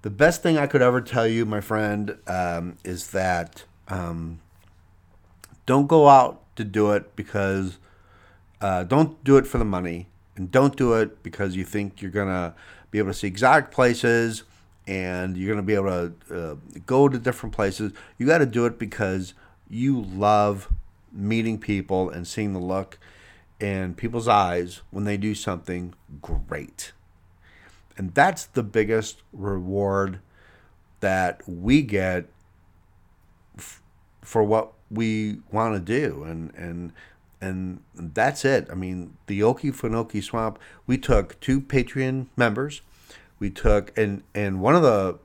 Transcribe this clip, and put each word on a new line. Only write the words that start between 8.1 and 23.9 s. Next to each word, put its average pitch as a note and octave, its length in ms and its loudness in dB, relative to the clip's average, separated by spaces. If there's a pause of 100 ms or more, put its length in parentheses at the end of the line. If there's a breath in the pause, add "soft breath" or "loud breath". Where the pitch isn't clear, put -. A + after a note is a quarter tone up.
uh, F#2 220 0
don't D3+ 420 0
do C#3 100 8
it C3+ 100 8
for - 120 -6
the A#2 80 0
money, F2+ 420 -4 (300)
and F#2 120 -8
don't C3+ 280 2
do A#2+ 160 2
it A2+ 300 0
because F#2+ 340 -6
you F#2 80 -4
think G2+ 360 -8
you're G2 100 -10
gonna F#2 440 -4 (360 loud breath)
be G#2 80 -2
able G2 100 0
to F#2 40 -4
see - 140 -6
exotic B2+ 440 4
places A#2 720 2 (440 soft breath)
and F#2 480 -6
you're F#2+ 180 -4
gonna G2+ 120 -4
be G#2 80 0
able F2+ 400 -2 (160)
to, F2 100 -10 (120)
uh, D2 40 -12 (300)
go C#3 240 6
to B2+ 80 -2
different A#2 360 -4
places. G2+ 380 -2 (280 loud breath)
You B2 80 0
gotta D#3+ 180 4
do A#2 200 0
it A#2 120 -2
because F#2+ 560 -4 (340 soft breath)
you B2 340 -2
love G#2 680 2 (400)
meeting A2 460 -2
people F#2+ 520 -2
and F2 180 -10
seeing G#2 260 -4
the F#2 60 -6
look F#2 400 -6 (600 soft breath)
in F#2+ 360 -4